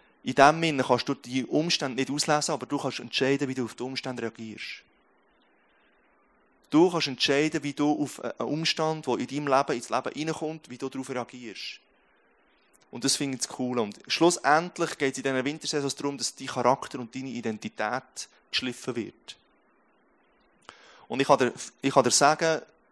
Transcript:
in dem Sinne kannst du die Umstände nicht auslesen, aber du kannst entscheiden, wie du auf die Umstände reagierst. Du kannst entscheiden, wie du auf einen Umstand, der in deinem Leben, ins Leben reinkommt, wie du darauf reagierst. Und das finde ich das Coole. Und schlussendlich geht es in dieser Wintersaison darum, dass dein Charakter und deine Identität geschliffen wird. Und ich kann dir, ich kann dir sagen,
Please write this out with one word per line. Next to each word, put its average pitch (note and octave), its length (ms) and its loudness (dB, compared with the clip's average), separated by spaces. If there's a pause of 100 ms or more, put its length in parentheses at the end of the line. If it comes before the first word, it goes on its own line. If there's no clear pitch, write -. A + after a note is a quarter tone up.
(220)
in C3+ 120 -4
dem D3+ 260 8
Sinne D3 240 2
kannst B2 240 2
du C#3 60 -2
die B2+ 300 -4
Umstände D3+ 520 0
nicht C3+ 160 0
auslesen, D3+ 420 0
aber C3 120 -6
du C#3+ 120 -2
kannst C3+ 220 -4
entscheiden, C3+ 480 0
wie C3 60 -6
du B2+ 100 -2
auf A2 100 -8
die - 80 -10
Umstände B2+ 400 -8
reagierst. A2 600 -10 (1900)
Du E3+ 200 6
kannst E3 180 0
entscheiden, C#3+ 560 2
wie C#3+ 80 -4
du D3 280 2
auf - 220 -6
einen A#2 260 -4
Umstand, D#3 600 -2
der A2+ 100 0
in A#2+ 80 -4
deinem C#3+ 220 -4
Leben, C#3 240 4
ins - 180 -6
Leben C3 380 -4
reinkommt, D#3+ 420 -6
wie B2+ 80 -14
du C3+ 100 -6
darauf C3+ 220 -8
reagierst. A#2+ 680 -10 (1120)
Und A#2+ 100 -8
das C3+ 140 2
finde C#3 180 -4
ich B2 80 -8
das - 60 -4
Coole. B2 340 -2
Und G#2 240 -6
schlussendlich E3+ 880 2
geht C#3 160 0
es - 60 -10
in C3 60 -6
dieser C3 200 0
Wintersaison D3 520 -4
darum, C#3+ 220 -4
dass - 180 -6
dein C3+ 100 -12
Charakter B2+ 540 0
und A#2 120 -10
deine C3 180 -8
Identität A2 960 -6 (220)
geschliffen B2 440 -6
wird. - 420 -10 (1800)
Und B2+ 80 0
ich C#3 60 0
kann C#3+ 120 8
dir, B2 140 2 (300)
ich C3+ 100 0
kann C3 120 8
dir A#2+ 60 2
sagen, D#3 520 4 (300)